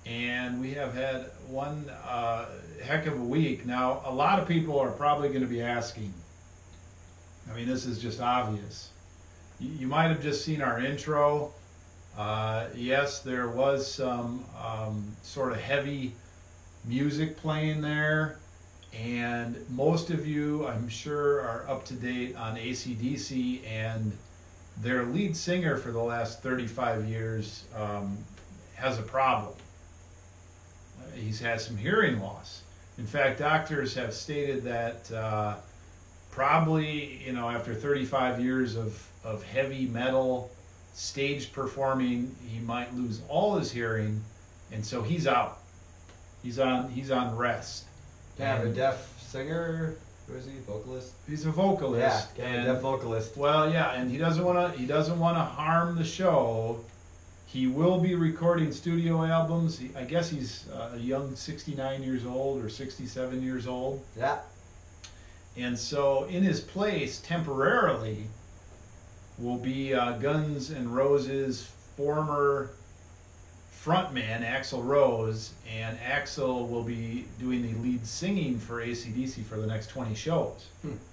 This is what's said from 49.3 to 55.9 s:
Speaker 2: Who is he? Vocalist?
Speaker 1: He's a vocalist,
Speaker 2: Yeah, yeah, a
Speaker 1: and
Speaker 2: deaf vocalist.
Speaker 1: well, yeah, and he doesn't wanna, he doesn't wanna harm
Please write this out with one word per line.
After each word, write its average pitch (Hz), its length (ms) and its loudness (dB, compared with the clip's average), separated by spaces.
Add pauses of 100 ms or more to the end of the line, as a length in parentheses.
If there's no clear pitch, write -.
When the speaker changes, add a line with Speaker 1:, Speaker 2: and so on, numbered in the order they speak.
Speaker 2:
Who 127 80 -10
is 127 100 -10
he? 135 80 -12 (140)
Vocalist? 127 460 -8 (140)
Speaker 1:
He's 151 200 -4
a 160 40 4
vocalist, 135 840 4
Speaker 2:
Yeah, 123 80 -6
yeah, 123 60 -4
a 123 60 0
Speaker 1:
and 123 100 2
Speaker 2:
deaf 127 160 2
vocalist. 117 540 -2
Speaker 1:
well, 156 360 6
yeah, 160 200 4
and 127 180 -2
he 127 80 -2
doesn't 165 260 4
wanna, 175 280 4
he 127 120 -4
doesn't 156 340 2
wanna 165 260 4
harm 170 520 2